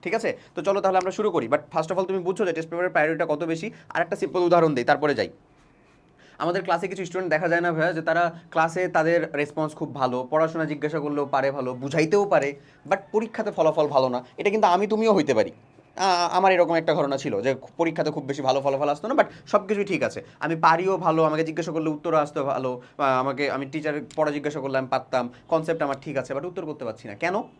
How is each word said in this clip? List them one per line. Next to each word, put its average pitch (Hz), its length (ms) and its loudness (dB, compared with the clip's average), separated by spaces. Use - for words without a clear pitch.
ঠিক 180 120 -4
আছে? 202 240 0
তো 175 60 -6
চলো 196 200 2
তাহলে 190 160 2
আমরা 185 140 0
শুরু 202 200 -2
করি। 135 160 0
But 143 120 2
first 165 160 -2
of 185 60 -2
all 190 100 -2
তুমি 190 140 -4
বুঝছো 185 260 -2
যে 170 80 -2
টেস্ট 160 160 -6
পেপারের 175 200 -2
প্রায়োরিটিটা 160 400 0
কত 151 140 -2
বেশি। 165 280 -4
আর - 120 -2
একটা 160 140 -2
সিম্পল 175 260 -2
উদাহরণ 170 340 6
দিই, 123 80 0
তারপরে 143 320 2
যাই। 98 140 0
আমাদের 175 260 -2
ক্লাসে 175 240 0
কিছু 185 180 -6
স্টুডেন্ট 170 280 -2
দেখা 165 140 0
যায় 170 140 2
না 175 100 0
ভাইয়া 160 220 0
যে 160 80 -4
তারা 165 380 0
ক্লাসে 165 380 2
তাদের 165 480 2
রেসপন্স 147 400 -2
খুব 135 200 -6
ভালো, 127 340 0
পড়াশোনা 160 360 2
জিজ্ঞাসা 147 340 -4
করলেও 143 260 -2
পারে 135 260 0
ভালো, 131 220 -4
বুঝাইতেও 156 520 2
পারে, 143 300 2
but 190 80 2
পরীক্ষাতে 214 400 -2
ফলাফল 156 360 2
ভালো 135 220 4
না। 123 160 -4
এটা 190 120 0
কিন্তু 214 180 4
আমি 185 200 4
তুমিও 214 260 2
হইতে 147 200 4
পারি। 110 180 2
আ-, 175 360 2
আমার 190 200 6
এরকম 175 220 4
একটা 160 220 2
ঘটনা 139 220 0
ছিল 110 240 -4
যে 131 140 0
খু-, - 220 -18
পরীক্ষাতে 160 340 0
খুব 151 120 -6
বেশি 139 180 -6
ভালো 131 200 2
ফলাফল 139 280 0
আসতো 147 180 -4
না, 247 60 0
but 233 120 4
সব 196 200 0
কিছুই 202 180 0
ঠিক 185 180 -2
আছে। - 200 -4
আমি 160 160 -2
পারিও 170 420 2
ভালো, 160 260 2
আমাকে 156 200 2
জিজ্ঞাসা 160 280 -6
করলে 160 180 -2
উত্তর 156 240 -4
আসতো 151 300 0
ভালো, 131 380 -4
আ, - 40 -4
আমাকে, 135 500 0
আমি 135 140 -4
টিচার 151 360 -6
পড়া 151 160 0
জিজ্ঞাসা 147 280 -4
করলে 135 180 -4
আমি 131 100 -2
পারতাম, 127 420 -2
কনসেপ্ট 160 340 -2
আমার 139 200 -2
ঠিক 139 160 -6
আছে, 135 160 -6
but 143 120 -6
উত্তর 180 200 -10
করতে 143 200 -10
পারছি 113 220 -10
না। 104 80 -12
কেন? 180 260 -2